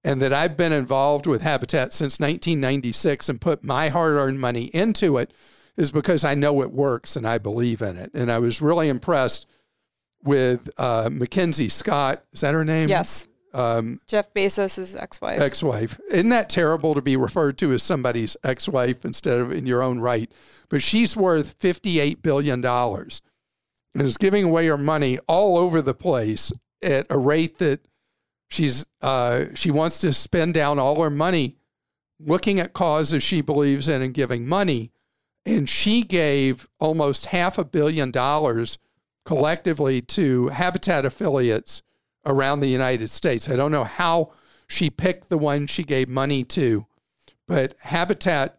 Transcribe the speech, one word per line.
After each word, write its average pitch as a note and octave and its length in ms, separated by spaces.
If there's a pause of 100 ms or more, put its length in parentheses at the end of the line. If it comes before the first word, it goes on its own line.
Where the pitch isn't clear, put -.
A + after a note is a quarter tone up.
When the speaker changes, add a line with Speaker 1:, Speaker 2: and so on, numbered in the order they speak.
Speaker 1:
and C#3 180
that C3+ 100
I've D3+ 240
been E3 160
involved C#3 540
with C#3 160
Habitat C#3+ 500
since - 280
nineteen D#3+ 420
ninety-six C3+ 640
and C3 140
put D#3 220
my C#3+ 260
hard-earned C#3+ 500
money A#2+ 260
into F3+ 520
it - 160 (420)
is C#3 160
because D#3 320
I C#3+ 120
know C#3+ 260
it B2+ 100
works C3+ 440
and A2 120
I A#2 120
believe A2+ 420
in F#2 160
it. F#2 160
And A#2+ 180
I A2+ 60
was A#2+ 240
really D#3 260
impressed C3 600 (760)
with, C3 540
uh, A2+ 340
Mackenzie D3 580
Scott. C#3+ 600
Is - 100
that C#3+ 120
her D#3+ 100
name? D#3 240
Speaker 2:
Yes. F3 400 (240)
Speaker 1:
Um, A#2 540
Speaker 2:
Jeff G#3 260
Bezos' F#3+ 680
ex-wife. - 400
Speaker 1:
Ex-wife. B2+ 580 (120)
Isn't G3 180
that A#3 200
terrible D#3+ 440
to C#3+ 80
be C3 160
referred C#3 420
to D3 120
as B2 100
somebody's B2 640
ex-wife B2 600
instead A#2+ 340
of B2 120
in C3 140
your B2 160
own B2 180
right? A#2 320 (380)
But C#3+ 140
she's A3 340
worth E3+ 360
fifty-eight E3+ 680
billion C#3+ 400
dollars B2 640 (720)
and C#3 80
is B2+ 140
giving G3 260
away E3 240
her D3 100
money C#3+ 400 (100)
all F3+ 300
over E3+ 240
the C3 140
place A2+ 560 (320)
at C#3+ 260
a C#3 80
rate D#3 400
that D3+ 220 (680)
she's, C#3 360 (160)
uh, C3 440 (100)
she D#3+ 160
wants D#3 280
to E3 120
spend E3+ 420
down D3 240
all C#3+ 240
her D#3 80
money D3 460 (640)
looking F3+ 400
at - 140
causes D#3 500
she E3 180
believes C#3 460
in C#3 140
and C3 120
giving B2 340
money. D#3 440 (540)
And G3 240
she - 340
gave C#3+ 640 (120)
almost D#3 480
half F3 300
a F#3 60
billion D3+ 480
dollars B2+ 680 (480)
collectively D3 760
to B2+ 480
Habitat F3 560
affiliates C3 760 (440)
around C#3 340
the C#3 80
United B2+ 420
States. C3 380
I C3+ 80
don't C#3+ 160
know C#3+ 120
how E3 480 (360)
she D#3+ 220
picked - 400
the E3+ 80
one D3 300
she F3 160
gave C3 260
money C3+ 340
to, A#2 420 (600)
but C3+ 340
Habitat E3+ 760